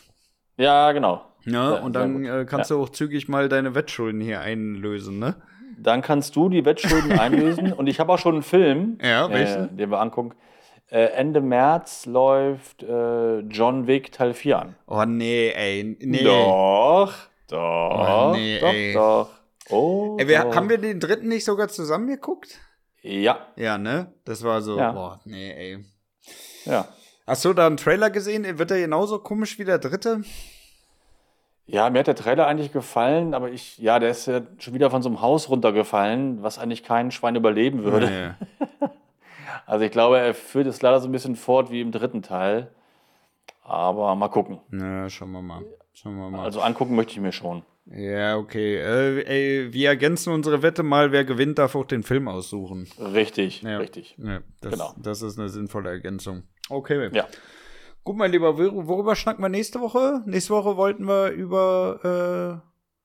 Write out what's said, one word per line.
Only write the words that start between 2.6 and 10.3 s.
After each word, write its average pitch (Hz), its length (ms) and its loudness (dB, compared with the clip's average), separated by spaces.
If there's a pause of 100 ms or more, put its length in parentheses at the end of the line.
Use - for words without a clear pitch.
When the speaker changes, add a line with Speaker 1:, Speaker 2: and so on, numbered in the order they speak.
Speaker 1:
Ja. 151 80 0
Speaker 2:
du 139 60 0
auch 127 60 -6
zügig 147 380 -6
mal 139 220 0
deine 135 260 0
Wettschulden 110 460 -4
hier 110 180 -4
einlösen, 104 800 -6
ne? 131 220 -4 (360)
Speaker 1:
Dann 120 240 2
kannst 143 360 0
du 165 100 6
die 180 160 2
Wettschulden 156 480 2
Speaker 2:
<laughs> 185 80 6
Speaker 1:
einlösen 160 540 2
und 139 140 -4
ich 139 120 0
hab 160 100 0
auch 180 100 4
schon 165 160 2
einen 151 80 -2
Film, 180 580 4
Speaker 2:
Ja, 123 260 4
Speaker 1:
äh, - 60 -4
Speaker 2:
welchen? 95 420 0
Speaker 1:
den 101 140 -4
wir 101 100 2
angucken. 117 340 -4 (560)